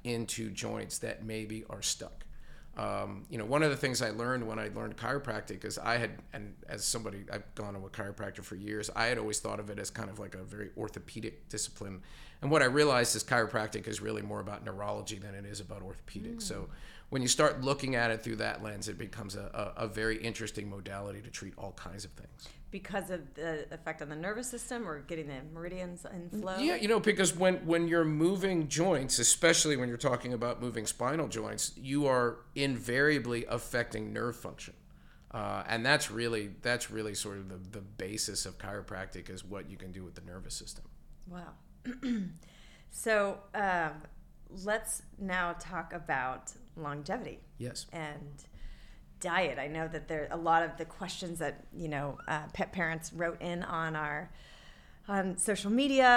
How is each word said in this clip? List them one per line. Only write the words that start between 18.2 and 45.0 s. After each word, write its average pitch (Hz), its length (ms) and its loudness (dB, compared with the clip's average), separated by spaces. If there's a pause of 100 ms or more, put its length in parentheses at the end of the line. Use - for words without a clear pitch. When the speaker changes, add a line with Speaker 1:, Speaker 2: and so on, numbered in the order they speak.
Speaker 1:
through 113 140 -2
that 107 260 -2
lens, 104 260 -4
it 95 80 -4
becomes 101 380 -6
a, 101 420 -6
a, - 60 -4
a 113 40 -2
very 110 300 0
interesting 110 500 -4
modality 98 540 -8
to 110 80 -12
treat - 300 -10
all 98 140 -8
kinds 98 320 -10
of - 80 -14
things. - 360 -16 (220)
Speaker 2:
Because 190 400 -4
of 151 240 -8
the 156 360 -4
effect 160 300 -8
on 147 80 -8
the 147 60 -8
nervous 214 340 -4
system 233 400 -6
or 147 120 -6
getting 160 260 -6
the 139 80 -6 (180)
meridians 175 580 -8
in 180 300 -6
flow? 190 160 -2
Speaker 1:
Yeah, 302 180 4
you 214 120 0
know, 220 120 8
because 185 360 6
when, 180 220 6 (100)
when 170 200 6
you're 165 160 8
moving 170 640 4
joints, 143 520 4
especially 156 580 8
when 123 120 0
you're 120 100 -2
talking 123 340 2
about 117 260 0
moving 117 280 -2
spinal 135 400 2
joints, 107 500 -2
you 139 300 2
are 123 300 6 (180)
invariably 127 920 4
affecting 113 640 0
nerve 113 240 0
function. - 380 -10 (560)
Uh, 101 380 -2
and 113 180 0
that's 143 240 6
really, 110 400 0 (140)
that's 120 260 2
really 107 240 -4
sort 101 240 -4
of 95 100 -8
the, 92 120 -10 (180)
the 98 80 -10
basis 98 600 -4
of 90 100 -10
chiropractic, 98 720 -8
is 92 160 -10
what 95 240 -8
you 98 80 -12
can 92 140 -10
do 92 120 -10
with 85 120 -12
the 87 60 -14
nervous 87 340 -10
system. - 300 -10 (440)
Speaker 2:
Wow. 175 240 -12 (480)
<clears throat> 240 220 2 (720)
So, 208 440 2 (160)
um, 180 360 2 (720)
let's 214 380 -2 (160)